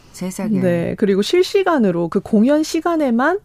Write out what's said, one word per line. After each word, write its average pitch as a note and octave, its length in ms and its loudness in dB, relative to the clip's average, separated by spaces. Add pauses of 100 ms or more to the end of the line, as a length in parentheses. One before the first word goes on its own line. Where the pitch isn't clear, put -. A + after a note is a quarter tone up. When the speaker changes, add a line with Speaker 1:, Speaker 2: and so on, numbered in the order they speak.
(120)
Speaker 1:
세상에. F#3+ 480 -4
Speaker 2:
네, F3 380 0
그리고 G3 240 2
실시간으로 C#4 840 0
그 G3+ 100 -2
공연 B3+ 460 2
시간에만 D#4 800 0